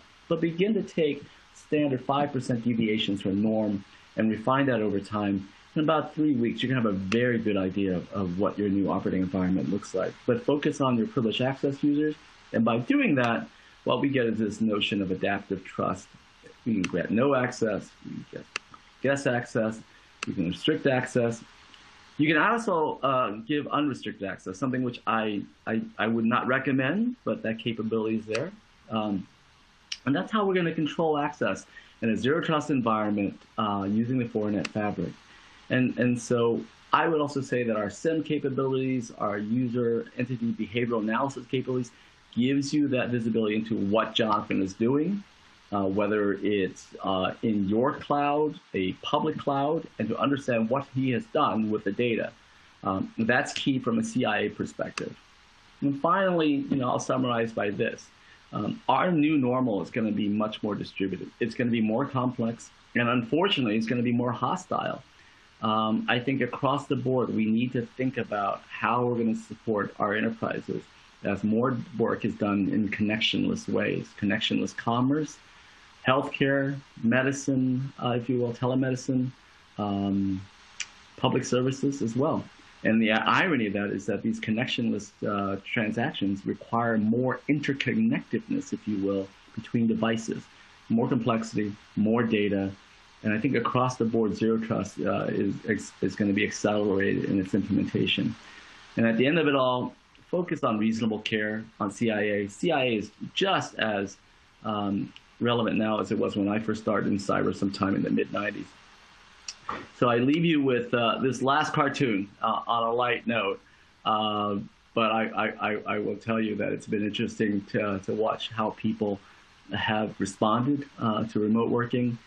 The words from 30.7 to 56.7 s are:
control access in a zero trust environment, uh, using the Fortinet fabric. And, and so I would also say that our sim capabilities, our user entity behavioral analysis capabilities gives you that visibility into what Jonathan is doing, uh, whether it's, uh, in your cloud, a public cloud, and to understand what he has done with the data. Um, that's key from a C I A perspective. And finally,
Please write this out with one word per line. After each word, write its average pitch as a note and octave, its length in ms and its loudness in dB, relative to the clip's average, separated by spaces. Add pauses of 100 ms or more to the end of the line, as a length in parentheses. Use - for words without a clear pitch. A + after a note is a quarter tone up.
control D#3+ 420 0
access B2+ 480 -2 (380)
in A2+ 80 2
a G#2+ 60 2
zero C#3+ 260 2
trust D#3 280 0
environment, G#2+ 720 0 (160)
uh, G2+ 320 0
using A#2 300 0
the A#2 80 0
Fortinet G#2 420 -2
fabric. G#2 440 -2 (580)
And, B2+ 280 2
and A#2+ 220 2
so A#2 400 2 (320)
I D#3 160 4
would D#3 120 2
also C#3 200 -2
say B2 220 0
that A2+ 140 0
our G2+ 140 -2
sim D#3+ 320 -2
capabilities, C3 960 -2
our G#2 200 -2
user A#2 800 0
entity A#2+ 340 -2
behavioral A2+ 480 -2
analysis B2 460 -2
capabilities B2+ 440 -2 (440)
gives C#3 380 2
you D3 160 2
that B2 200 0
visibility A2+ 480 0
into G#2+ 200 -2
what G2+ 380 2
Jonathan G#2 480 2
is F#2+ 120 -2
doing, D3+ 480 2 (500)
uh, G2+ 120 0
whether G2+ 500 2
it's, G2 520 0 (160)
uh, F#2+ 300 0 (100)
in G#2 260 2
your A#2+ 260 2
cloud, C#3+ 640 0 (160)
a F#2 180 0 (100)
public E3 340 0
cloud, C#3+ 500 0 (120)
and G#2+ 100 -2
to A2 80 -2
understand A#2+ 540 0
what C#3 240 0
he C3 160 2
has A2+ 140 0 (100)
done A2 360 2
with G#2 140 -2
the G2+ 80 0
data. A#2 400 0 (520)
Um, G2 340 -2
that's B2 340 2
key C3+ 260 0
from A2+ 200 0
a A2+ 60 0
C A#2+ 200 -2
I G#2+ 160 2
A G#2 80 0
perspective. - 640 -6 (640)
And C#3 200 0
finally, E3 720 2